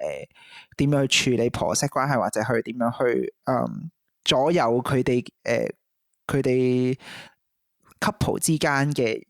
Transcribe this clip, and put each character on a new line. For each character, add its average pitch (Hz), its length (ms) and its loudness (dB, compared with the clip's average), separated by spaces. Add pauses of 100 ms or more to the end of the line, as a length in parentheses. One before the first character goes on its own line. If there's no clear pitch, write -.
(800)
點 143 140 2
樣 139 160 2
去 - 280 2
處 117 60 2
理 117 80 2
婆 - 240 -2
媳 - 120 0
關 135 220 -2
係， 135 100 2
或 95 120 0
者 107 100 -2
去 117 220 0
點 120 160 -10
樣 117 180 -2
去， 123 380 -2 (100)
嗯， - 460 -4 (340)
左 143 280 2
右 175 100 4 (200)
佢 131 200 0
哋， 123 240 0 (160)
誒， 117 280 0 (580)
佢 139 120 0
哋 127 560 2 (1040)
couple - 380 0
之 160 200 2
間 143 340 2
嘅 120 360 -2